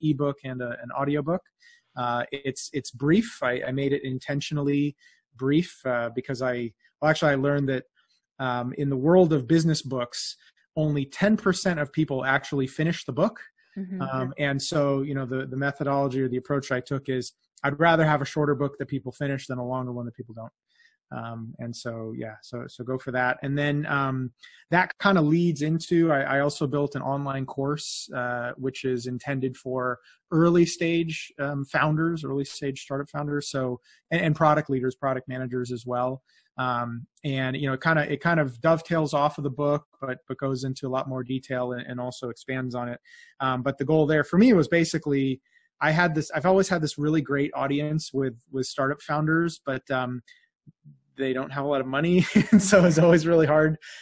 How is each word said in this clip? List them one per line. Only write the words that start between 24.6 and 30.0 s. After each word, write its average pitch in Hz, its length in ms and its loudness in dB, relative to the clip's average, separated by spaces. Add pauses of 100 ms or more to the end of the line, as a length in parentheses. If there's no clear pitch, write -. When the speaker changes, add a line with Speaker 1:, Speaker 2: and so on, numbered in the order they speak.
Speaker 1:
that 175 200 4 (100)
kinda 196 200 6
leads 160 420 4
into, 165 480 2
I, 139 120 2
I 139 180 0
also 147 260 0
built 143 300 -2
an 127 60 -4
online 135 440 -4
course, - 720 -6
uh, 123 400 -4
which 131 280 -6
is 123 220 -2
intended 127 500 -4
for 127 440 -4 (320)